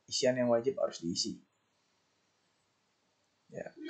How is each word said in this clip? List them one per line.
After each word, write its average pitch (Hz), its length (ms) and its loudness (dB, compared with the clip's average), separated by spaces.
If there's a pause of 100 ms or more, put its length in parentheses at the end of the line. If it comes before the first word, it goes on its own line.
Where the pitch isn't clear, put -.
isian 127 320 2
yang 123 80 2
wajib 120 320 2
harus - 240 -2
diisi. 87 320 -2 (2250)
Ya, - 160 -10 (220)